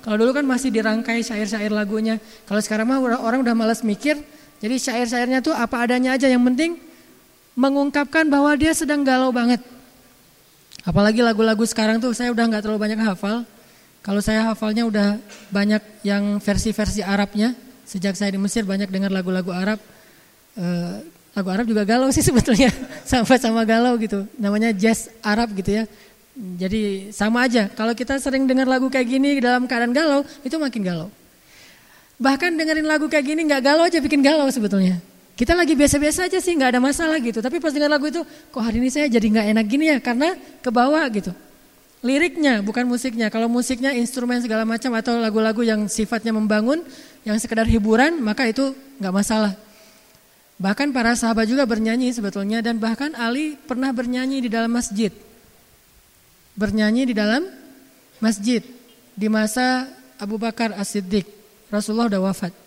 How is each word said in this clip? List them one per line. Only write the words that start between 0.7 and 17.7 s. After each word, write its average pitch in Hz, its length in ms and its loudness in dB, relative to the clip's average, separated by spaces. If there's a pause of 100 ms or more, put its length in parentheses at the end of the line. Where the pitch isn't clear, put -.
syair-syair 214 480 -4
lagunya. 214 480 -2 (240)
Kalau 208 160 0
sekarang 220 240 -2
mah 262 160 2
orang, 240 240 0
orang 240 160 0
udah 233 160 2
malas 226 240 0
mikir, 277 400 -2 (400)
jadi 247 160 -2
syair-syairnya 247 640 0
tuh 311 160 0
apa 233 240 -2
adanya 254 320 2
aja, 269 160 4
yang 247 160 4
penting 320 320 0 (800)
mengungkapkan 285 720 2
bahwa 285 240 4
dia 320 240 2
sedang 294 240 0
galau 262 320 2
banget. 240 320 0 (1200)
Apalagi 214 400 4
lagu-lagu 226 400 2
sekarang 220 320 0
tuh 233 160 -2
saya 247 160 -2
udah 233 160 2
nggak 214 160 0
terlalu 214 240 -2
banyak 220 160 -2
hafal. 208 400 -2 (640)
Kalau 202 160 0
saya 220 240 0
hafalnya 220 400 -2
udah 208 320 0 (320)
banyak 208 320 0 (240)
yang 202 320 0
versi-versi 202 640 -2
Arabnya. 202 560 0 (320)